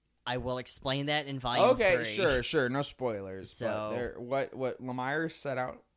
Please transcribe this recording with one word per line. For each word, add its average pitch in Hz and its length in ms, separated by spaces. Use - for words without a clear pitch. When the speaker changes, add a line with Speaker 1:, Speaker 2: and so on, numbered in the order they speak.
Speaker 1:
I 123 120
will 127 200
explain 135 480
that 147 220
in 139 120
volume 131 320
Speaker 2:
Okay, 214 260
Speaker 1:
three. 120 80
Speaker 2:
sure, 147 380
sure. 139 240
No 135 140
spoilers. 98 720
Speaker 1:
So 120 160
Speaker 2:
But 107 280
there, 120 220
what, 135 360
what 131 300
Lemire 135 480
set 131 260
out 127 240